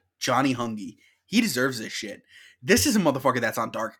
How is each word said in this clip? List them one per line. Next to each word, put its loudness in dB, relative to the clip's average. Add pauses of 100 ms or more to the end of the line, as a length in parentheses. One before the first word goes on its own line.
(180)
Johnny 0
Hungy. -8 (300)
He 0
deserves 0
this -10
shit. -10 (400)
This 4
is 4
a 4
motherfucker 2
that's -2
on -2
Dark -6